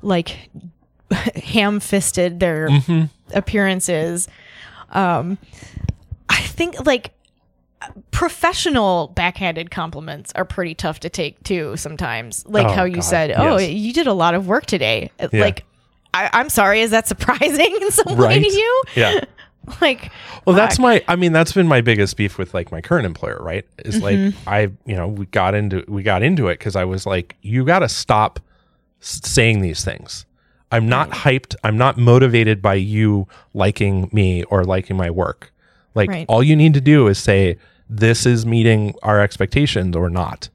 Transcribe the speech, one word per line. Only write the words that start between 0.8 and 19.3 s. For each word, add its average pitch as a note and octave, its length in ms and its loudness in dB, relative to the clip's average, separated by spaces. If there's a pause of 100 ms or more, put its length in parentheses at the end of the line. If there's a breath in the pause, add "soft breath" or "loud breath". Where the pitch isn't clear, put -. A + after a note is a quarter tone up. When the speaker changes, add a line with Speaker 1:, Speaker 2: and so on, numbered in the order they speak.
Speaker 1:
<laughs> - 80 -2 (160)
ham-fisted G3 1040 -2
their D#3+ 300 -2
Speaker 2:
Mm-hmm. D#3 380 2 (300)
Speaker 1:
appearance G3 520 -2
is." E3+ 400 -4 (640 loud breath)
Um, F3 440 -2 (920 loud breath)
I - 140 0
think, D4+ 440 -6
like, C4+ 240 0 (1000)
professional B3+ 1000 -2
backhanded F3 640 -6
compliments D#3 640 -12
are F3+ 100 -4
pretty F3 300 -8
tough - 260 -6
to D#3+ 80 -10
take E3 340 -8
too D3+ 340 -6
sometimes. A#2 720 -8
Like G#3 220 2
Speaker 2:
Oh, G2+ 40 2
Speaker 1:
how F#3 120 2
you F3+ 120 -4
Speaker 2:
God, E3+ 80 -4
Speaker 1:
said, E3 320 0
"Oh, C#4 220 4
Speaker 2:
yes. F#3 120 0
Speaker 1:
you G#3 220 -6
did D4+ 140 0
a A#3+ 80 0
lot E3+ 200 2
of F#3+ 120 -2
work F#3+ 200 0
today." A2 440 -2 (220)
Speaker 2:
Yeah. G#2 120 4
Speaker 1:
Like, G2 200 -2 (500)
I, F#3+ 180 -2
I'm B3+ 160 0
sorry, G#3+ 320 2
is A3+ 100 0
that A3 180 0
surprising D4+ 680 0
<laughs> G4+ 40 -2
in G4 100 -2
some F#4 260 0
way B2 240 6
to - 20 4
Speaker 2:
Right. - 0 -
Speaker 1:
you? A4 400 2 (120)
Speaker 2:
Yeah. A#2 340 2
Speaker 1:
<laughs> - 60 -20 (460 loud breath)